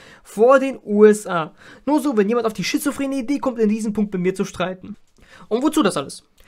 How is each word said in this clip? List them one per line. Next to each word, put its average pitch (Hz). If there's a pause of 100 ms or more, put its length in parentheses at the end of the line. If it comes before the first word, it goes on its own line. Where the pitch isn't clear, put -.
(220)
Vor 254
den 262
U 208
S 208
A. 170 (320)
Nur 285
so, 262
wenn 202
jemand 233
auf 214
die 180
schizophrene 277
Idee 269
kommt, 247
in 220
diesem 214
Punkt 208
mit 180
mir 185
zu 196
streiten. 185 (520)
Und 240
wozu 311
das 180
alles? - (240)